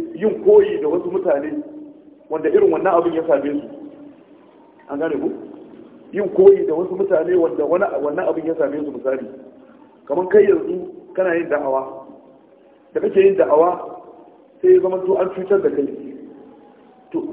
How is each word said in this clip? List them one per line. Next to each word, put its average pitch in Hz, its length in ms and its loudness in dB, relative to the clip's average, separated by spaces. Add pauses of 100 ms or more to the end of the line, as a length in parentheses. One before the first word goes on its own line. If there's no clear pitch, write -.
(140)
yin 190 300 -2
koyi 208 380 6
da 226 60 -2
wasu 175 220 -2
mutane 151 520 -2 (680)
wanda - 200 -4
irin 185 220 4
wannan 170 220 0
abin 170 200 2
ya 160 120 -2
same 147 340 0
su. - 60 -12 (1200)
An 143 80 -8
gane 156 200 -4
ku? - 120 -4 (840)
Yin 190 220 -2
koyi 190 320 8
da 156 80 -2
wasu 185 200 -4
mutane 180 440 0
wanda 160 260 0
wani, 175 200 0 (180)
wannan 156 260 -4
abin 160 180 -4
ya 160 80 -2
same 147 300 -4
su 143 60 -8
misali. 123 360 -6 (800)
Kamar 175 200 -2
kai 202 200 6
yanzu 180 440 -2 (240)
kana 185 200 0
yin 170 160 -4
da'awa. 135 560 -4 (880)
Da - 60 -4
kake 208 180 0
yin 196 160 6
da'awa - 640 2 (640)
sai 185 120 6
ya 180 60 6
zama 185 220 -2
to 190 160 0
an 185 160 0
cutar 185 280 0
da 147 80 0
kai. 139 160 -2 (1200)
To - 220 -6